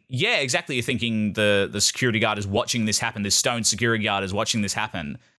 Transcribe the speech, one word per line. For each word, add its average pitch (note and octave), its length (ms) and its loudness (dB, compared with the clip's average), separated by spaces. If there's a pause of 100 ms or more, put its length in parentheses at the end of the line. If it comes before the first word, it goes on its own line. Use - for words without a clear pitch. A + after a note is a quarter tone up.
yeah, F3 300 0
exactly. C#3+ 360 -2
You're A#2+ 80 0
thinking A2+ 480 0
the, G2+ 400 2
the G#2 80 -2
security A2+ 400 2
guard G#2+ 180 2
is G2+ 80 -4
watching A2 380 0
this G#2+ 160 0
happen, A2 240 -4
this G2+ 140 2
stone A#2+ 260 0
security A2+ 400 2
guard G2+ 220 0
is F#2 80 -4
watching G#2+ 280 0
this G2 120 -2
happen, F2 440 -6 (220)